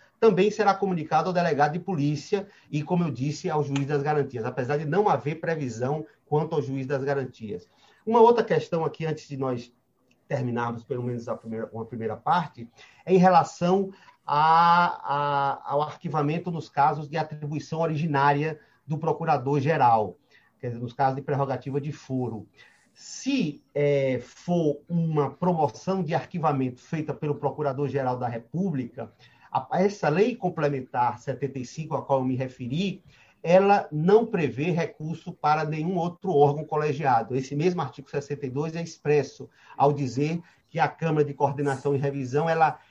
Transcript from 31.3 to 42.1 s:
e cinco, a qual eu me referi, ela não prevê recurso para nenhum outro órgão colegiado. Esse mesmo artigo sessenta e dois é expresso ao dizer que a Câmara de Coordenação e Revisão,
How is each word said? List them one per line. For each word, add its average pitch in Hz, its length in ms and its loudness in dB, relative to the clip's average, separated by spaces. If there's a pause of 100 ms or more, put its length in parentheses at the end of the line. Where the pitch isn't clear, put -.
e 123 60 -8
cinco, 147 300 -8
a 123 60 -2
qual 135 180 0
eu 127 60 -2
me 127 100 0
referi, 131 680 -4 (400)
ela 196 480 6
não 185 340 6
prevê 156 460 -2
recurso 160 600 -6
para 151 320 0
nenhum 156 320 -2
outro 175 380 -4
órgão 143 320 4
colegiado. 135 720 0
Esse 135 200 -4
mesmo 175 260 0
artigo 135 280 -10
sessenta 139 380 -8
e - 20 -6
dois 156 260 -6
é 170 60 -6
expresso 147 640 -2 (300)
ao 143 160 4
dizer 143 480 -2 (280)
que 160 100 -8
a 151 80 2
Câmara 156 360 0
de 143 120 -4
Coordenação 139 600 0
e 135 40 0
Revisão, 139 500 -2